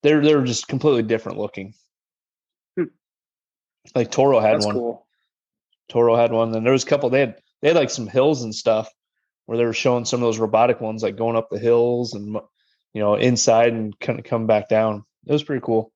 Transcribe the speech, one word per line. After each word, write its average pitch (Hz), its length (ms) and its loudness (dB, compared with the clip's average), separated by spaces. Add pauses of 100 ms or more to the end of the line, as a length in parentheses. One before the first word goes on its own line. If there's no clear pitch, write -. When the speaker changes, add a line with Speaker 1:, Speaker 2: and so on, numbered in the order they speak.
Speaker 1:
they're, 147 200 4
they're 147 220 4
just 123 260 -4
completely 135 340 0
different 110 340 -4
looking. 104 360 -10 (1040)
Speaker 2:
Hmm. 175 80 -4 (1080)
Speaker 1:
Like, 120 180 -2
Toro 135 280 4
had 110 160 4
Speaker 2:
That's 104 120 -2
Speaker 1:
one. 104 80 -4
Speaker 2:
cool. 117 320 -8 (840)
Speaker 1:
Toro 117 260 4
had 117 160 4
one. 113 200 0
Then 110 120 -4
there 127 100 4
was 135 100 0
a - 40 -10
couple. 139 220 0
They 131 120 2
had, - 140 -2 (260)
they 143 80 0
had, 170 80 4
like, 139 120 2
some 113 180 -8
hills 131 360 0
and 110 120 -8
stuff 110 340 -2 (560)
where 117 120 -8
they 120 80 0
were 113 80 -4
showing 123 320 0
some 123 160 -4
of 120 60 0
those 110 120 -2
robotic 113 400 2
ones, 110 240 -8
like, 98 140 -4
going 117 180 -2
up 113 140 -2
the - 100 -8
hills 120 540 0
and, 107 240 -10 (560)
you 107 80 -4
know, 104 140 2
inside 117 580 2
and 110 260 -8
kinda 113 220 -6
come 113 260 -4
back 107 220 0
down. 110 340 0 (240)
It 147 60 -2
was 147 100 -2
pretty 135 220 -6
cool. 113 300 -2